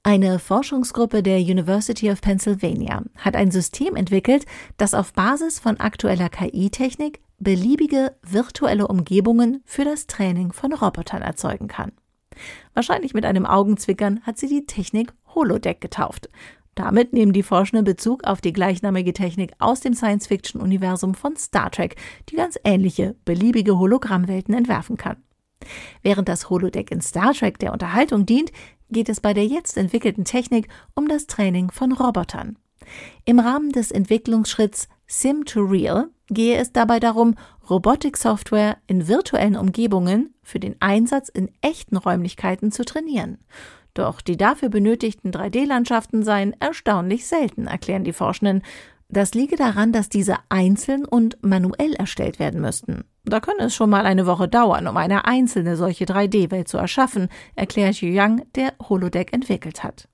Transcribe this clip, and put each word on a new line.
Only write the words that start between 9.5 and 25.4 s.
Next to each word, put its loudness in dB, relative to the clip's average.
für -4
das -4
Training -2
von -4
Robotern -4
erzeugen -6
kann. -10
Wahrscheinlich -2
mit 0
einem 2
Augenzwinkern 0
hat -8
sie -6
die -2
Technik -4
Holodeck 0
getauft. -8
Damit 2
nehmen 4
die 2
Forschenden 2
Bezug 0
auf -2
die -2
gleichnamige 0
Technik -4
aus 0
dem 0
Science-Fiction-Universum -2
von -6
Star -4
Trek, -6
die -6
ganz -4
ähnliche, 2
beliebige 2
Hologrammwelten 0
entwerfen 0
kann. -10